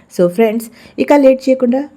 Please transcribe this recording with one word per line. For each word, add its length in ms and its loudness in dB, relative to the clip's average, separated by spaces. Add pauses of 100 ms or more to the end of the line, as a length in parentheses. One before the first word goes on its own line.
(180)
So 80 2 (140)
ఫ్రెండ్స్, 280 -2 (380)
ఇక 80 2 (120)
లేట్ 220 2
చేయకుండా 340 0 (140)